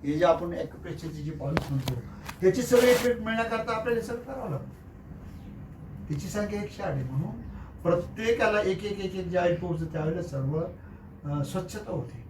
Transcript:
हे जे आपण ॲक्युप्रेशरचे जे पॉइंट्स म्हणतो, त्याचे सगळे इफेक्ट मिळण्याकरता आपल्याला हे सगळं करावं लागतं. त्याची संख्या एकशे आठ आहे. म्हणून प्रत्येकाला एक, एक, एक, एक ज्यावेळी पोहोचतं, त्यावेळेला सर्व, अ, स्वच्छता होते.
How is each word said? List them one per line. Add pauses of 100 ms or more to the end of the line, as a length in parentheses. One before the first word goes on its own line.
हे
जे
आपण
ॲक्युप्रेशरचे
जे
पॉइंट्स
म्हणतो, (480)
त्याचे
सगळे
इफेक्ट
मिळण्याकरता
आपल्याला
हे
सगळं
करावं
लागतं. (1400)
त्याची
संख्या
एकशे
आठ
आहे.
म्हणून (420)
प्रत्येकाला
एक,
एक,
एक,
एक
ज्यावेळी
पोहोचतं,
त्यावेळेला
सर्व, (680)
अ,
स्वच्छता
होते.